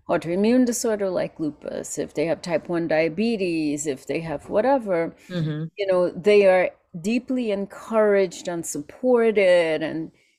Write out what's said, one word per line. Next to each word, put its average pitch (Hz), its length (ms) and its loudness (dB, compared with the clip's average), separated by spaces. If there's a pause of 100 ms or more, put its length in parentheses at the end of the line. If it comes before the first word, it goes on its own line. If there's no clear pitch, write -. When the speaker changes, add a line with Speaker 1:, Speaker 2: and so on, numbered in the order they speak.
Speaker 1:
autoimmune 196 580 2
disorder 214 440 -2
like 175 280 -6
lupus, - 600 -8
if 156 160 -8
they 147 120 0
have 156 160 -2
type 165 260 -4
one 170 200 -2
diabetes, 160 1000 -2
if 135 200 -6
they 156 140 -4
have 160 280 -10
whatever, 214 680 0 (160)
Speaker 2:
Mm-hmm. 156 340 -4 (120)
Speaker 1:
you 202 100 -4
know, 180 240 2
they 202 360 4
are 185 240 4 (300)
deeply 240 500 -4
encouraged 196 1000 0
and 170 160 -6
supported 180 1160 2
and 160 300 -6 (260)